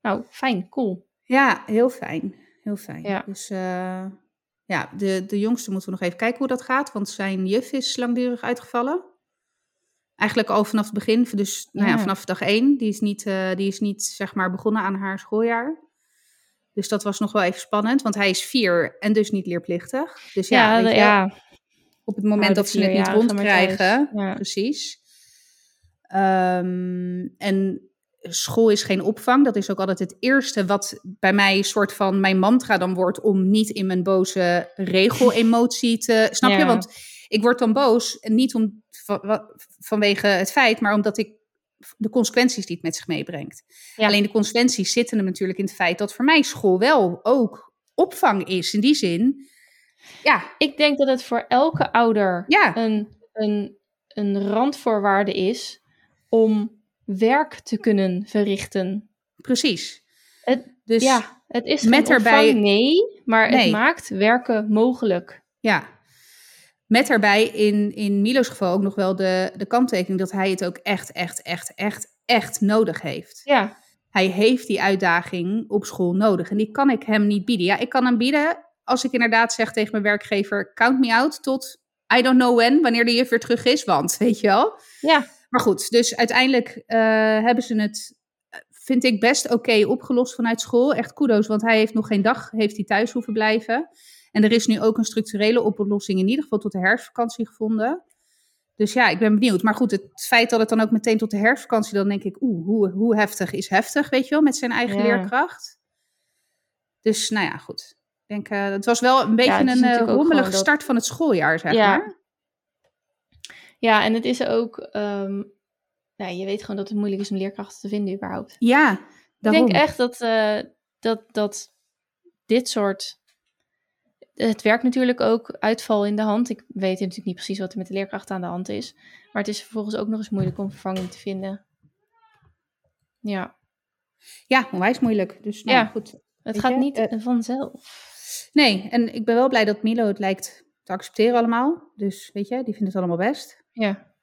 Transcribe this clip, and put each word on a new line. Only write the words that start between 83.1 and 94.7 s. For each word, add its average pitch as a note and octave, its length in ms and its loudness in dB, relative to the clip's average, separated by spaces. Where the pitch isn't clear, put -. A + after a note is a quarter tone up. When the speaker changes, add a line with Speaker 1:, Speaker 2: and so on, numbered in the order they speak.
Speaker 2:
juf B3 140 2
weer A#3 120 2
terug A#3 240 -2
is, C#4 200 2
want," E3 320 0
weet G#3+ 240 2
je A3 60 0
wel. A#3+ 320 2
Speaker 1:
Ja. D4+ 260 2
Speaker 2:
Maar B3 100 0
goed, - 300 -2
dus A#3 260 2
uiteindelijk, B3 720 0
eh, A3+ 120 0
hebben A#3+ 220 2
ze G#3+ 160 -2
het, G#3+ 340 -6
eh, - 120 -20
vind - 340 -2
ik, A3+ 160 2
best B3 320 2
oké A3+ 340 2
opgelost B3 480 -2
vanuit A#3 260 -2
school. B3+ 340 2
Echt - 180 -6
kudos, G#3+ 340 0
want G#3+ 160 -2
hij A3+ 160 4
heeft A3 160 0
nog A3 120 -2
geen G3+ 160 0
dag, A#3+ 280 -2
heeft G#3+ 260 -2
hij G3+ 80 -6
thuis A3 280 -2
hoeven A3+ 200 -6
blijven. A3 560 -2
En G#3+ 140 2
er G#3+ 80 4
is A#3 140 2
nu A3 140 0